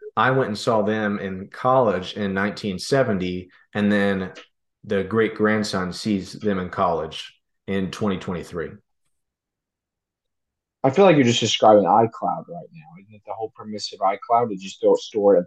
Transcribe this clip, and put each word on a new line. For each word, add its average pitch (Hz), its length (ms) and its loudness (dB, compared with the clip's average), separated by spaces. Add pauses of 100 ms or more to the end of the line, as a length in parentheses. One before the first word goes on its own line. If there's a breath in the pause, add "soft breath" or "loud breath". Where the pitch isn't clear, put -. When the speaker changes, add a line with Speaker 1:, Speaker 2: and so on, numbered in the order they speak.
(160 loud breath)
Speaker 1:
I 117 160 4
went 131 160 2
and 104 100 -6
saw 113 240 0
them 104 380 -2
in 95 300 -10
college 110 680 0
in 101 160 -2
nineteen 98 460 -4
seventy, 92 720 -2 (240 soft breath)
and 104 160 2
then 98 420 0 (500)
the 98 200 -2
great 110 320 0
grandson 104 580 -2
sees 95 400 -4
them 104 240 -4
in 90 120 -6
college 82 680 -4 (280)
in 95 240 -4
twenty 101 260 -4
twenty-three"? 82 540 -8 (2000)
Speaker 2:
I 135 60 2
feel 190 160 4
like 175 100 8
you're 139 100 4
just 117 140 2
describing 107 440 6
iCloud 92 640 0
right 82 240 -16
now. 82 300 -20
Isn't 104 140 -20
it 107 100 -20
the 104 80 -12
whole 110 220 -10
premise 107 380 -12
of - 60 -16
iCloud? 104 540 0
Is 95 100 -10
you 98 60 -12
still 101 260 2
store 101 400 2
it 90 120 4